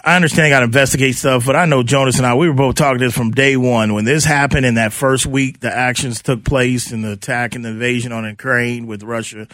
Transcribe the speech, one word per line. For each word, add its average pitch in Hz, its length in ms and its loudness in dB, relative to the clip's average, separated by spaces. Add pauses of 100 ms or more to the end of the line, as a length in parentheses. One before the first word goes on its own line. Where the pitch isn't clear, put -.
I 170 140 4
understand 165 300 4
they - 20 4
gotta 135 160 6
investigate 131 500 2
stuff, 127 300 0
but 135 120 2
I 175 100 2
know 135 160 2
Jonas 131 340 2
and 131 80 2
I, 120 100 2
we 165 140 2
were 147 60 0
both 131 200 2
talking 135 260 0
this 123 140 0
from 113 180 -2
day 135 260 2
one. 117 340 2
When 107 140 -2
this 151 180 2
happened 143 400 0
in 120 120 2
that 113 180 0
first 135 320 0
week, 135 340 -4
the 117 100 -4
actions 123 520 -4
took 120 200 -4
place 127 480 0
in 113 120 -6
the 107 100 -6
attack 120 420 -6
and 123 80 -10
the 117 60 -10
invasion 120 440 -4
on 113 120 -6
Ukraine 120 640 -4
with 107 160 -12
Russia, 110 520 -10